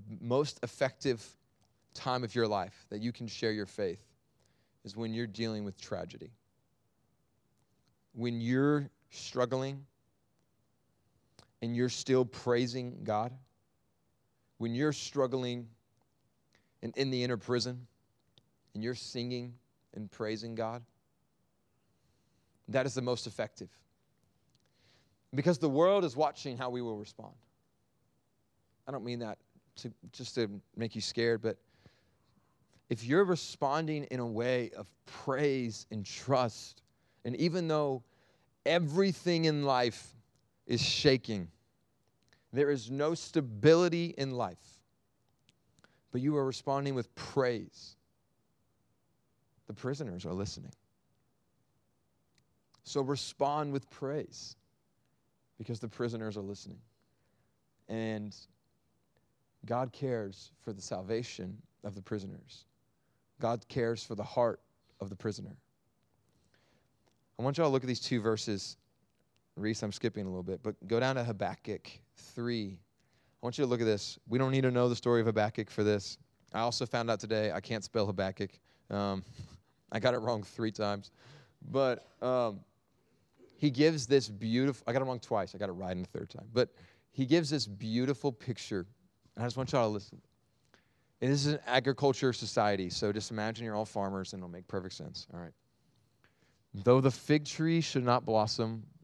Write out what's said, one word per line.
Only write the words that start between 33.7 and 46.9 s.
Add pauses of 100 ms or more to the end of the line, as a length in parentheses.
in
a
way
of (180)
praise
and
trust, (420)
and
even
though (640)
everything
in
life (580)
is
shaking, (1040)
there
is
no
stability (120)
in
life, (1300)
but
you
are
responding